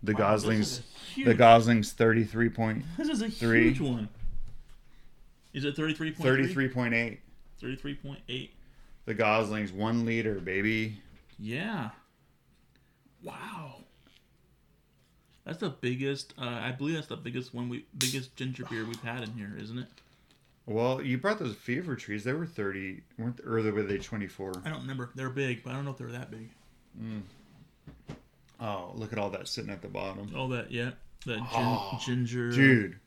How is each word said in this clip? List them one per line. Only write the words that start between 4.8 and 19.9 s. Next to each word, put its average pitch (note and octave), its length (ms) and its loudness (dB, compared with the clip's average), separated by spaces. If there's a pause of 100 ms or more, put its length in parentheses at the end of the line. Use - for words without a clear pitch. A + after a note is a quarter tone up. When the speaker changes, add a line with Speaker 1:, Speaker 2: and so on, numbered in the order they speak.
Speaker 2:
Is C#3 120 -6
it C#3+ 120 0
thirty-three D#3 360 -2
point E3 100 -8
three? C3+ 200 6
Speaker 1:
Thirty-three C3+ 260 2
point B2 260 0
eight. A#2 260 0 (400)
Speaker 2:
Thirty-three C3+ 360 -8
point C#3 320 -12
eight. B2+ 240 -10 (540)
Speaker 1:
The A2+ 80 -2
Goslings, G#2+ 580 2
one A2+ 320 0
liter, A2+ 360 0
baby. G#2 600 0 (380)
Speaker 2:
Yeah. B2+ 520 -6 (1300)
Wow. E3+ 540 -14 (1700)
That's - 140 -10
the G3 120 -4
biggest, C3+ 680 -4
uh, B2+ 40 -10 (180)
I B2 100 -4
believe C#3 220 -4
that's D#3 140 -8
the - 80 -10
biggest B2+ 360 -8
one B2 160 -6
we, A#2+ 160 -8 (140)
biggest B2+ 380 -4
ginger B2+ 280 -6
beer A2+ 200 -4
we've A2+ 180 -8
had A#2 220 -6
in A2 80 -8
here, G#2 280 -8
isn't A2 180 -10
it? B2+ 100 -10 (800)